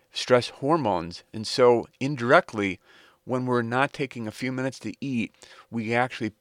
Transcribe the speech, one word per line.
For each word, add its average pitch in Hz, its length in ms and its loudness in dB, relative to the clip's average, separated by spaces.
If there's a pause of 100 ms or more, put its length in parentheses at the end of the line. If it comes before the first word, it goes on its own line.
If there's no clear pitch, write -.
(120)
stress - 380 2
hormones. 107 720 -2 (100)
And 107 120 -8
so 123 420 6 (120)
indirectly, 120 800 0 (460)
when 127 200 -4
we're 123 160 0
not 123 300 -2
taking 120 340 -8
a 107 60 -6
few 127 220 -6
minutes 131 260 -6
to 107 220 -8
eat, 127 340 -4 (340)
we 113 240 -4
actually 123 360 -2 (120)